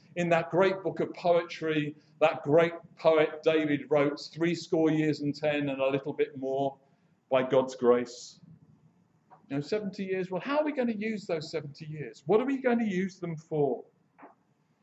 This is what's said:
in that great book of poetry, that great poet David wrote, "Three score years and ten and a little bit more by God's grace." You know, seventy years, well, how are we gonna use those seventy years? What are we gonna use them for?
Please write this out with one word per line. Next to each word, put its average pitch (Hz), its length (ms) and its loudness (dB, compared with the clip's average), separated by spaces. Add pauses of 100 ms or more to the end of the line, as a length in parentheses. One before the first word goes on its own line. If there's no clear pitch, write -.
(160)
in 175 140 -2
that 170 200 2
great 190 340 2
book 156 160 -4
of 151 140 -2
poetry, 160 840 0 (240)
that 160 240 2
great 165 300 4 (240)
poet 156 460 2
David 151 460 2
wrote, 147 300 2 (140)
"Three 170 220 0
score 160 340 0
years 151 320 0
and 143 140 -2
ten 147 340 -2
and 135 120 -4
a 135 80 2
little 143 240 -2
bit 147 240 -2
more 135 380 -2 (540)
by 131 140 4
God's 131 320 2
grace." 123 640 2 (1120)
You 139 80 -4
know, 143 40 -2
seventy 196 440 -6
years, 185 260 -4
well, 180 100 -4
how 285 180 -2
are 302 40 0
we 302 80 -2
gonna 247 220 -2
use 208 340 -6
those 156 240 -4
seventy 151 340 -10
years? 147 400 -12
What 208 160 4
are 254 40 -2
we 269 120 -2
gonna 233 280 0
use 185 340 -2
them 170 160 -6
for? 147 480 -2 (1000)